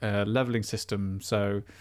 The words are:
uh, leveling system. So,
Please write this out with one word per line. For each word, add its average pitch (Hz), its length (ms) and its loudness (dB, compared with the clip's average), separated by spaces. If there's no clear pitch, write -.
uh, 101 240 2
leveling 117 360 2
system. 98 580 -4
So, 101 420 0